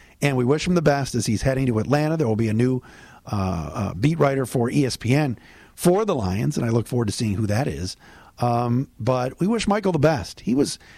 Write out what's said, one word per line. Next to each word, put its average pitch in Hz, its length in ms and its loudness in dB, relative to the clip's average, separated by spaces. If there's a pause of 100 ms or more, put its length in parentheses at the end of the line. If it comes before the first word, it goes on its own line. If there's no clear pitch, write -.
(220)
and 143 160 2
we 123 80 2
wish 147 200 2
him 180 80 0
the 175 80 4
best 139 320 2
as 120 140 -2
he's 107 160 0
heading 135 240 0
to 117 100 0
Atlanta. 151 400 0
There 147 100 0
will 110 80 0
be 113 140 0
a 107 40 0
new, 127 280 2 (500)
uh, 92 420 -2
uh, 95 200 -4
beat 143 240 0
writer 139 300 2
for 123 240 -2
E 139 140 2
S 117 120 -4
P 113 160 0
N 143 240 0 (380)
for 185 300 2
the 196 100 0
Lions, 110 400 -2
and 127 100 -2
I 117 40 0
look 117 180 0
forward 120 200 -2
to 98 40 0
seeing 110 220 -2
who 104 140 -2
that 110 200 0
is. - 300 -6 (420)
Um, 120 580 0
but 127 440 -2
we 170 60 2
wish 220 200 0
Michael 196 240 0
the 160 80 0
best. 139 400 0
He - 160 -2
was, - 240 0 (180)